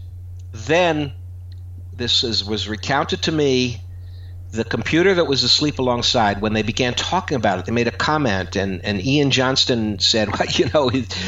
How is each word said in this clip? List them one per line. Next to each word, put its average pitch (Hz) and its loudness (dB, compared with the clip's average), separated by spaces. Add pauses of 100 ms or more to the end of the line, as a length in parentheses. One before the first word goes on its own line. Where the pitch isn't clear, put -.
(520)
then 151 2 (800)
this - 0
is, 107 -2
was 101 -2
recounted 139 0
to 170 0
me. 127 2 (720)
The 110 -2
computer 170 2
that 175 4
was 139 0
asleep 143 2
alongside, 120 2
when 107 0
they 110 2
began 117 0
talking 175 -2
about 104 2
it, 92 -6
they 104 -4
made 117 2
a - 0
comment, 104 0
and, 95 -2
and 101 -2
Ian 139 4
Johnston 120 2
said, 107 2
<laughs> - -4
"Well, - 0
you - 2
know, 143 4
is, 123 0 (200)